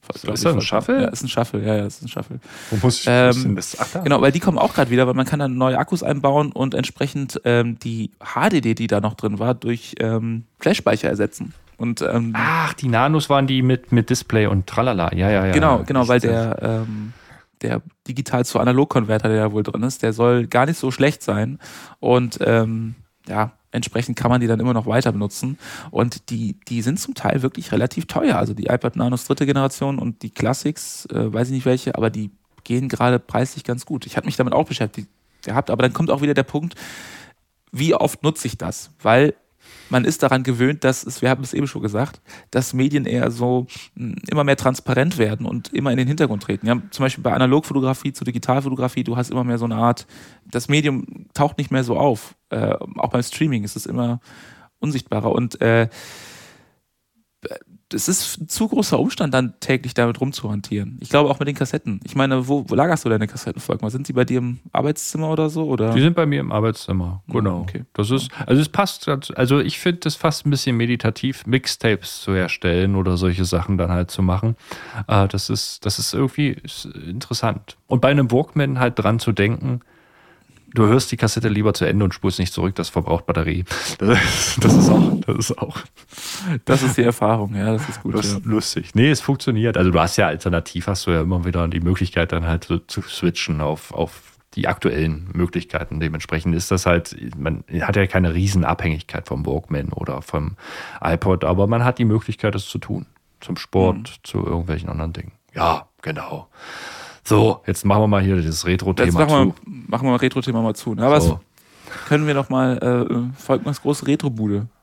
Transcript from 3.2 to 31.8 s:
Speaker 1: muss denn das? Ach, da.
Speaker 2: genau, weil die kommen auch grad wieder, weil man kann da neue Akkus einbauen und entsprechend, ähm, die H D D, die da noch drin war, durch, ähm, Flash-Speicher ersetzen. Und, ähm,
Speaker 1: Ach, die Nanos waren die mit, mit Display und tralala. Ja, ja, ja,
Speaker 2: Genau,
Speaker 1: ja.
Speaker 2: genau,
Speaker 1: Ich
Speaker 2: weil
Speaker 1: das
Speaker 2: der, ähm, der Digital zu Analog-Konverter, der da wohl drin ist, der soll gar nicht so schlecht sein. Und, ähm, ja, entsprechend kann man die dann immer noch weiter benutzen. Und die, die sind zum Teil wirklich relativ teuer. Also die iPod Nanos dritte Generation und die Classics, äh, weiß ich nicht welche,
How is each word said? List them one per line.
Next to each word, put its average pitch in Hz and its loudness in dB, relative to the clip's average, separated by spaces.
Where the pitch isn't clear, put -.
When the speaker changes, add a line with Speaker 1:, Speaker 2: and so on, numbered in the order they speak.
Speaker 1:
muss 123 2
denn 117 0
das? - -8
Ach, - -2
da. - -6
Speaker 2:
genau, 143 2
weil 135 6
die 165 0
kommen 175 2
auch - 2
grad 131 2
wieder, 123 4
weil 123 0
man 131 0
kann 151 -2
da 143 0
neue 127 0
Akkus 165 -2
einbauen 143 2
und 131 -4
entsprechend, 139 -4
ähm, 120 2
die 113 -6
H 160 0
D 175 2
D, 113 0
die 113 -4
da 101 2
noch 104 -2
drin 101 -4
war, 117 0
durch, 117 -6
ähm, 113 -2
Flash-Speicher - 2
ersetzen. - -4
Und, 117 -4
ähm, 117 0
Speaker 1:
Ach, 156 0
die - -6
Nanos 139 2
waren 139 4
die 131 2
mit, 127 2
mit 117 4
Display 110 2
und 98 0
tralala. 104 0
Ja, 95 2
ja, 95 4
ja, 95 2
Speaker 2:
Genau, 123 4
Speaker 1:
ja. - 0
Speaker 2:
genau, 135 2
Speaker 1:
Ich 117 0
Speaker 2:
weil 123 6
Speaker 1:
das 117 2
Speaker 2:
der, 113 0
ähm, 113 -4
der - -2
Digital 123 -2
zu - -2
Analog-Konverter, 123 2
der 107 4
da 107 0
wohl 107 0
drin - -4
ist, 131 -2
der 113 2
soll 120 4
gar 123 2
nicht 165 -2
so 131 -2
schlecht 139 0
sein. 110 -2
Und, 123 2
ähm, 113 2
ja, 107 -2
entsprechend 120 -4
kann 120 0
man 123 4
die 120 2
dann 113 2
immer 123 2
noch 113 0
weiter 117 2
benutzen. 107 -4
Und - -2
die, 113 -4
die 117 -2
sind 131 0
zum - -8
Teil - -2
wirklich 135 -4
relativ 123 0
teuer. - 0
Also 107 -2
die 107 -6
iPod 123 0
Nanos 123 -2
dritte 139 0
Generation 139 0
und - -6
die 110 -10
Classics, - -4
äh, 110 -2
weiß 120 0
ich 131 -2
nicht 127 -2
welche, 127 0